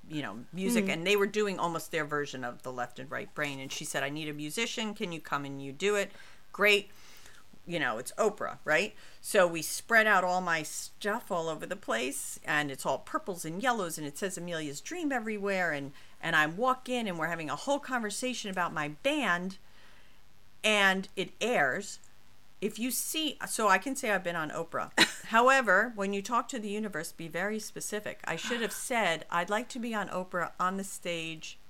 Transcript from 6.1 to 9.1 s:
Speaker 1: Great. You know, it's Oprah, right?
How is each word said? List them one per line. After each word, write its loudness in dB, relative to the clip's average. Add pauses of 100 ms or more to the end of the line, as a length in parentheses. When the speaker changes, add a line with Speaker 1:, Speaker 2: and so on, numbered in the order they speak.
Speaker 1:
Great. 6 (760)
You -2
know, 0
it's -8
Oprah, 0
right? 4 (260)